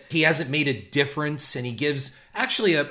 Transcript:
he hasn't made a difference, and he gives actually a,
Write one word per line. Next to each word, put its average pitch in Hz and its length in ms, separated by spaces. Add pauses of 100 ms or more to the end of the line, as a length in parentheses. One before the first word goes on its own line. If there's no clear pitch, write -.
he 156 120
hasn't 156 300
made 147 160
a 123 120
difference, 147 760
and 123 100
he 123 60
gives 139 520 (120)
actually 220 400
a, 147 160